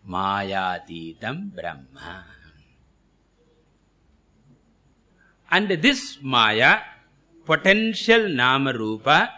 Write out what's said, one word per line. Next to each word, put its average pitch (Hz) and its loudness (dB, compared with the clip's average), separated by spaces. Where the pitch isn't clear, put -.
Mayatītam 95 -6
Brahma. 85 -14
And 196 0
this 190 0
Maya, 127 4
potential 214 2
Nama 131 0
Rupa 120 0